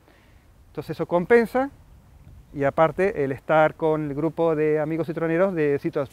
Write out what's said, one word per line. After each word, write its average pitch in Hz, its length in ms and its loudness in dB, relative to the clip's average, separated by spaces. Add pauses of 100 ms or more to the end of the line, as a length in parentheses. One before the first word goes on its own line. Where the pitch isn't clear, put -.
(760)
Entonces 156 220 -8
eso 165 80 -4
compensa, 233 640 2 (840)
y 139 120 -4
aparte 160 580 2
el 135 80 -2
estar 156 440 2
con 156 340 -2
el 139 40 -6
grupo 160 440 0
de 151 240 2
amigos 160 260 -4
citroneros 165 480 0
de 147 240 0
Citro, 156 340 -4